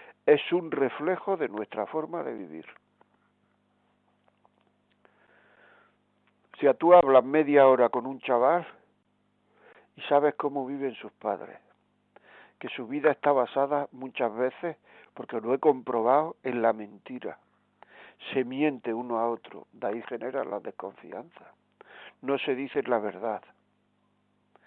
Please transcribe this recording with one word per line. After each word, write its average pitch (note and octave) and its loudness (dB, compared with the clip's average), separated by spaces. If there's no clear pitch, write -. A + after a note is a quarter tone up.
es - 4
un E3+ 0
reflejo D#3 -2
de D3+ -4
nuestra G#2 -8
forma D#3+ -8
de B2+ -8
vivir. D#2+ -14
Si D3 2
a C3+ 6
tú E3+ 4
hablas C3+ 8
media C#3+ 6
hora B2 6
con B2 -4
un C3 -10
chaval C3+ 2
y - -20
sabes C#3+ 2
cómo C#3 -6
viven C3+ -8
sus - -16
padres, - -8
que C#3 -12
su B2+ -12
vida C#3+ 2
está C#3+ 2
basada C#3 0
muchas B2+ -6
veces, C3 -4
porque A#2 -8
lo A#2 -2
he C3+ 2
comprobado, C3 2
en A#2+ -4
la A2+ 4
mentira. G#2+ -12
Se C3 0
miente C3 -2
uno A#2+ -4
a A#2 0
otro, - -10
de A#2+ -8
ahí A2 -6
genera B2+ -8
la G2+ -8
desconfianza. G2 -16
No C3+ -2
se C3+ -4
dice C3+ -6
la A#2+ 0
verdad. G#2 -8